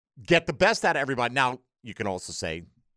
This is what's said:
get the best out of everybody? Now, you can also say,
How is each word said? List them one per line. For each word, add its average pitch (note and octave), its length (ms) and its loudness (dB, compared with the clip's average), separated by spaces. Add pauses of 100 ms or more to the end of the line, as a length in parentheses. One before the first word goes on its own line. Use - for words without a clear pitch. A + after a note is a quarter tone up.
(200)
get E3 260 2
the E3 60 -2
best G3 320 2
out E3+ 120 4
of C#3+ 40 0
everybody? B2 320 -2
Now, B2+ 280 0 (220)
you G#2+ 120 -14
can G#2 140 -6
also F2+ 240 -6
say, E2 320 -6 (320)